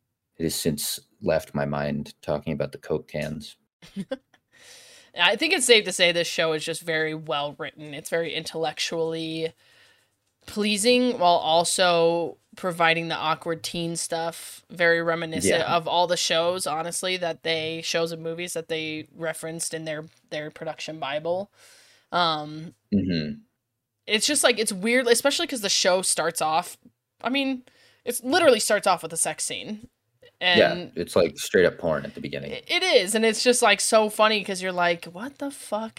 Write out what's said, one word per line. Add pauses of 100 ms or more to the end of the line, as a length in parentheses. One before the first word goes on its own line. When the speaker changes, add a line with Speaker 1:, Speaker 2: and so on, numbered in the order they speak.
(360)
Speaker 1:
it
has
since (240)
left
my
mind (100)
talking
about
the
Coke
cans. (400)
Speaker 2:
<laughs> (1120)
I
think
it's
safe
to
say
this
show
is
just
very
well
written.
It's
very
intellectually (920)
pleasing
while
also (180)
providing
the
awkward
teen
stuff,
very
reminiscent
Speaker 1:
Yeah.
Speaker 2:
of
all
the
shows,
honestly,
that
they,
shows
and
movies
that
they
referenced
in
their, (260)
their
production
bible. (640)
Um, (200)
Speaker 1:
Mm-hmm. (680)
Speaker 2:
it's
just,
like,
it's
weird,
especially
'cause
the
show
starts
off, (440)
I
mean, (400)
it's
literally
starts
off
with
a
sex
scene. (520)
And (360)
Speaker 1:
Yeah,
it's,
like,
straight
up
porn
at
the
beginning.
Speaker 2:
It,
it
is,
and
it's
just,
like,
so
funny
'cause
you're
like,
"What
the
fuck